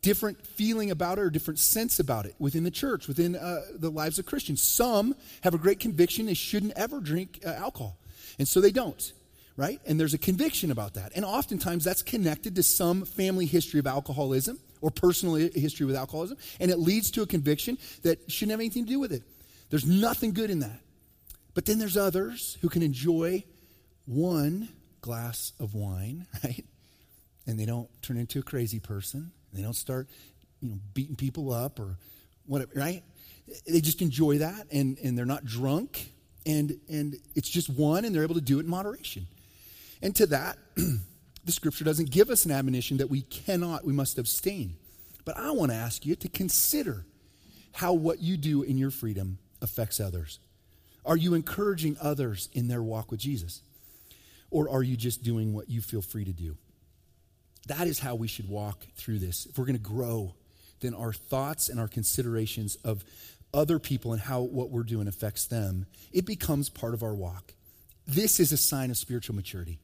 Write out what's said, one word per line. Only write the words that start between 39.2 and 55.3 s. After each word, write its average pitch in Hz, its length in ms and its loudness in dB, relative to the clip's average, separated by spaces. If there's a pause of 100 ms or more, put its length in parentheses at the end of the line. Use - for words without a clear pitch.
And 196 140 0
to 214 120 8
that, 147 380 0
<clears throat> - 100 -12
the 156 760 -4
scripture - 320 -2
doesn't 156 260 2
give 185 200 6
us 240 160 4
an 165 60 0
admonition 135 460 0
that 131 120 2
we 139 120 0
cannot, 175 640 -4
we 139 80 2
must 139 240 0
abstain. 120 580 -2 (500)
But 160 120 -6
I 269 140 -4
wanna 160 240 2
ask 113 300 -6
you 151 100 0
to - 120 -10
consider 185 800 0 (680)
how 180 200 0
what 165 280 2
you 175 160 0
do 147 260 2
in 135 140 0
your 135 140 2
freedom 95 460 -4 (240)
affects - 380 -4
others. 87 400 -6 (680)
Are 165 120 4
you 170 160 4
encouraging 165 680 0
others 139 520 -2
in 120 140 0
their 120 140 0
walk 110 300 -4
with 110 80 -4
Jesus? 107 420 -6 (920)
Or 151 180 2
are 131 140 2
you 127 120 2
just 117 280 -2
doing 113 300 0